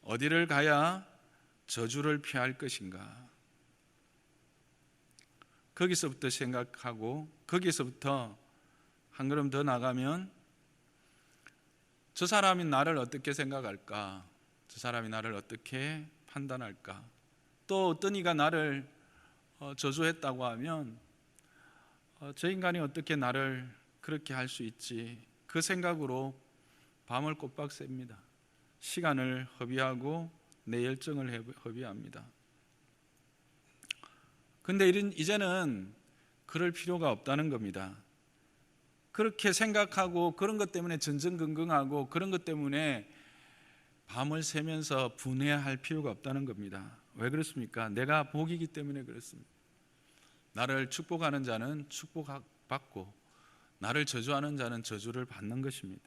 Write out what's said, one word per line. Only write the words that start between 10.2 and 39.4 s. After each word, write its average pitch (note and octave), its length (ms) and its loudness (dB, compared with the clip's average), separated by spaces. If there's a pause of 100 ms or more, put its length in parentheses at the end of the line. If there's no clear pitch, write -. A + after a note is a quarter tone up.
저 F3+ 120 0
사람이 F#3+ 380 6
나를 D3 340 4
어떻게 C3+ 340 -2
생각할까? G#2 960 -4 (400)
저 - 120 -16
사람이 A#2+ 280 -2
나를 A2 260 -4
어떻게 C3+ 720 -6 (200)
판단할까? A#2+ 800 -10 (640)
또 F#3+ 220 4
어떤 G3 280 2
이가 F3 180 2
나를, D3 540 2 (720)
어, C#3 160 -10
저주했다고 C#3+ 680 0
하면, B2 540 -4 (1200)
어, C#3+ 140 -12
저 F3 160 2
인간이 F3+ 300 2
어떻게 D3+ 360 0
나를 B2+ 560 0 (280)
그렇게 D3+ 340 -6
할 B2+ 140 -2
수 - 140 -8
있지? A#2 640 -8 (200)
그 E3 140 0
생각으로 D3+ 800 0 (680)
밤을 D3+ 300 0
꼬박 D3 360 -8
셉니다. B2+ 460 -12 (600)
시간을 C3 680 0 (100)
허비하고 C3 720 -2 (340)
내 A#2+ 200 0
열정을 C3 540 -2
허비-, A#2 140 -12 (120)
허비합니다. A2+ 600 -10 (2500)
근데 F#3+ 240 6
이런, G3+ 280 6
이제는 E3+ 800 0 (500)
그럴 F3 260 2
필요가 E3+ 400 2
없다는 C#3 380 2
겁니다. G2 480 -4 (1120)
그렇게 G#3+ 440 2